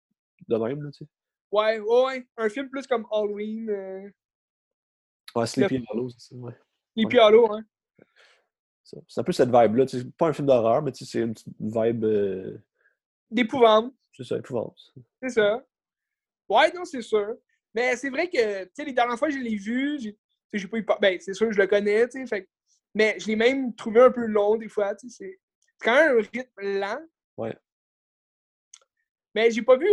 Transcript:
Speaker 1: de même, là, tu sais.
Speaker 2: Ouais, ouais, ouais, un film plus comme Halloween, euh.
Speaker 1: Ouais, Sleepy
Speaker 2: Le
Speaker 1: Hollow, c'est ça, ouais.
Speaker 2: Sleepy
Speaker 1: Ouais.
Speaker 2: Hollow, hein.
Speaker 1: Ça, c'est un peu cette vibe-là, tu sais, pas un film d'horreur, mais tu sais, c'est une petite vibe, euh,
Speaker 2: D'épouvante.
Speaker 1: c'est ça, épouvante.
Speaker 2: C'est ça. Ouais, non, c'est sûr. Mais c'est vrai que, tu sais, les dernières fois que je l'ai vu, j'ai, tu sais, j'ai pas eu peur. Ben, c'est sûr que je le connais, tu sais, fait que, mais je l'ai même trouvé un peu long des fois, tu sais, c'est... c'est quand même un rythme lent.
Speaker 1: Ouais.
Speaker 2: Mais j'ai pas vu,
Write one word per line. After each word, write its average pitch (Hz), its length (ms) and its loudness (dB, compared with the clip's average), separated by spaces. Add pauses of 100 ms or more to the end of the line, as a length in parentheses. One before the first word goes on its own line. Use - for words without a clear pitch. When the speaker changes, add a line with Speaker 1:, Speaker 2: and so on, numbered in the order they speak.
(480)
Speaker 1:
de 113 80 0
même, 123 260 -4
là, 147 80 -14
tu 151 140 -20
sais. - 60 -20 (420)
Speaker 2:
Ouais, 220 260 0
ouais, 233 260 2
ouais, 262 220 -8 (100)
un 220 120 -2
film 269 220 -8
plus 269 160 -10
comme 226 240 -4
Halloween, 214 600 -4
euh. 196 400 -10 (1200)
Speaker 1:
Ouais, 117 120 -2
Sleepy 131 320 -2
Speaker 2:
Le 120 120 -10
Speaker 1:
Hollow, 120 200 -6
c'est - 100 -20
ça, - 160 -20
ouais. 120 160 -16 (420)
Speaker 2:
Sleepy 220 220 0
Speaker 1:
Ouais. 233 60 12
Speaker 2:
Hollow, 220 300 8
hein. 220 120 -10 (1200)
Speaker 1:
Ça, - 140 -20 (100)
c'est - 120 -8
un 117 40 -2
peu 180 80 -4
cette 127 180 2
vibe-là, 120 360 4
tu 127 140 -6
sais, 127 40 -10 (140)
pas 165 100 2
un 147 40 0
film 143 160 -4
d'horreur, 120 340 4
mais 135 100 -6
tu - 120 -16
sais, - 80 -20
c'est 117 120 -4
une 113 100 -4
petite - 140 -20 (120)
vibe, 113 440 -2
euh, 104 540 -2 (720)
Speaker 2:
D'épouvante. 233 640 2 (180)
Speaker 1:
c'est 127 120 -16
ça, 117 120 -6
épouvante. 117 400 -8 (460)
Speaker 2:
C'est 262 80 -6
ça. 220 340 0 (840)
Ouais, 277 240 4
non, 359 120 -12
c'est 262 180 -10
sûr. 214 340 -2 (380)
Mais 247 220 -2
c'est 269 140 -8
vrai 320 180 -4
que, 214 360 -2
tu 185 100 -20
sais, 196 100 -10
les 220 80 -10
dernières 240 260 0
fois 311 100 -2
que 285 60 -4
je 269 60 -8
l'ai 226 160 -6
vu, 254 440 -4
j'ai, 214 140 -10
tu - 40 -20 (300)
sais, 208 100 -6
j'ai 190 100 -10
pas 226 100 -6
eu 202 60 -6
peur. 190 140 0
Ben, 185 220 0
c'est 190 140 -10
sûr 220 120 0
que 226 60 0
je 202 80 0
le 190 80 4
connais, 208 400 2
tu 262 120 -14
sais, 254 60 -10
fait 196 180 -6
que, - 40 -20 (460)
mais 214 260 2
je 190 80 -10
l'ai 214 80 0
même 254 400 0
trouvé 220 240 2
un 254 100 10
peu 240 160 -6
long 214 300 2
des 220 120 -8
fois, 208 280 -4
tu 247 120 -20
sais, - 100 -20
c'est... 190 220 -16 (200)
c'est - 240 -20
quand 226 100 2
même 285 240 4
un - 40 2
rythme 240 380 -10 (200)
lent. 208 200 -6 (360)
Speaker 1:
Ouais. 113 200 -8 (1800)
Speaker 2:
Mais 226 160 2
j'ai 226 100 -6
pas 254 140 4
vu, 302 160 -2